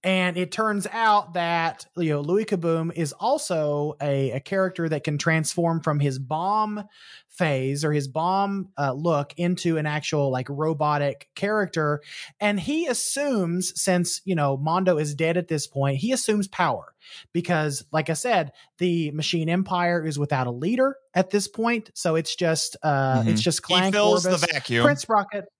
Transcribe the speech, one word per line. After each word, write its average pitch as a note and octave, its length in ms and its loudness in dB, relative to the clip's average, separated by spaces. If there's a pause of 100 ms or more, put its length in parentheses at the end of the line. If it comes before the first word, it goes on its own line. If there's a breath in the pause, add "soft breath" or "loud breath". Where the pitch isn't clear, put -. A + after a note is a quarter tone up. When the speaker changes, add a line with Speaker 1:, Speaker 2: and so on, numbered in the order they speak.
Speaker 1:
And F#3 340 0
it F3+ 140 -4
turns G#3+ 400 -2
out G#3 420 2
that, E3+ 520 -2 (120)
you E3+ 140 0
know, D3 100 0
Louis F#3 240 0
Kaboom E3 500 0
is D#3 180 -2
also D3+ 880 -2
a, C#3 300 0
a C3+ 80 -4
character F#3 500 -2
that D3 140 -2
can D3 160 -2
transform E3 640 0
from D3+ 180 0
his C#3 180 0
bomb G3+ 680 -2 (440 loud breath)
phase C#3+ 580 -2
or D3+ 80 2
his C#3+ 140 0
bomb, F#3+ 720 0
uh, C#3+ 160 0
look D3 440 0
into F3 400 0
an D3+ 80 -2
actual, D3 460 0
like, B2+ 180 -2
robotic D3 880 0
character. E3+ 680 0 (380 loud breath)
And G#3 200 0
he D4+ 280 -2
assumes, A3 920 -2
since, F3+ 440 0
you F#3+ 100 -2
know, C#3 220 0
Mondo E3+ 400 2
is D3 180 -2
dead E3 220 0
at C#3 100 -2
this D3+ 200 -4
point, C#3 300 0
he A3 140 -2
assumes G#3 360 0
power - 460 -2 (380 loud breath)
because, D#3 600 -2
like D#3 180 0
I E3 40 0
said, F3 380 0 (280 soft breath)
the E3+ 320 0
Machine D#3+ 380 -2
Empire F3 560 2
is D3+ 140 -2
without C#3 280 0
a B2 40 -4
leader B3 440 0 (180)
at F#3+ 180 2
this G3+ 160 0
point. A3+ 480 -2
So D#3+ 200 0
it's D#3+ 200 -2
just, D#3+ 480 0
uh, C3+ 360 2
Speaker 2:
Mm-hmm. A2+ 100 2
Speaker 1:
it's A2 120 2
just D#3+ 260 0
Speaker 2:
He - 60 0
Speaker 1:
Clank, F#3+ 220 4
Speaker 2:
fills G#3 280 4
the F3+ 80 2
Speaker 1:
Orvis, E3+ 200 2
Speaker 2:
vacuum. B2 320 0
Speaker 1:
Prince - 180 4
Sprocket. G3+ 440 -2 (140)